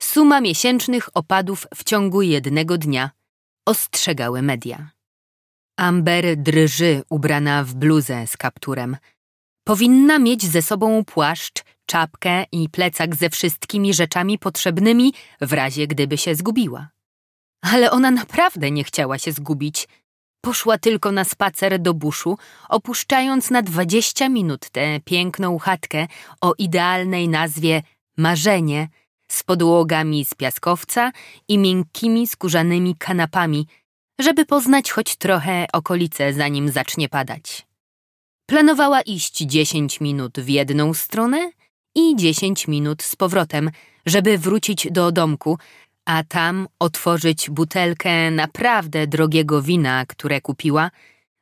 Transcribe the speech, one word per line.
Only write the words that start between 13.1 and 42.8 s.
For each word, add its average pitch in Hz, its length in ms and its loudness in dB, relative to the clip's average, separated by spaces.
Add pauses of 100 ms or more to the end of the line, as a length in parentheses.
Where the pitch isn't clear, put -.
ze 165 140 0
wszystkimi 196 640 -2
rzeczami 180 440 0
potrzebnymi 214 760 2 (280)
w 139 120 -2
razie, 139 340 -2
gdyby 143 320 -2
się 165 160 -2
zgubiła. 165 540 -4 (760)
Ale 233 280 4
ona 262 200 4
naprawdę 240 600 0
nie 147 140 -2
chciała 135 340 -4
się 160 140 -6
zgubić. 147 560 -6 (520)
Poszła 226 380 0
tylko 214 340 0
na 190 120 0
spacer 190 540 -2
do 175 160 2
buszu, 151 440 -4 (300)
opuszczając 262 840 0
na 247 120 2
dwadzieścia 185 640 0
minut 185 420 -2
tę 147 340 -2
piękną 180 540 -2
chatkę 165 480 -4 (340)
o 175 180 2
idealnej 180 680 0
nazwie 160 540 0 (340)
Marzenie, 160 720 0 (400)
z - 140 -6
podłogami 165 840 2
z - 100 -8
piaskowca 175 800 -2 (360)
i 208 100 2
miękkimi 196 680 0
skórzanymi 175 680 0
kanapami, 165 720 -2 (540)
żeby 302 260 2
poznać 269 440 2
choć - 260 -4
trochę 175 560 0
okolice, 160 600 -2
zanim 143 360 -2
zacznie 135 400 -4
padać. - 580 -8 (800)
Planowała 285 540 4
iść - 380 -6
dziesięć 151 640 0
minut 139 400 -4
w 127 80 -10
jedną 143 460 0
stronę 254 560 -2 (440)
i 320 220 4
dziesięć 180 520 0
minut 147 340 -2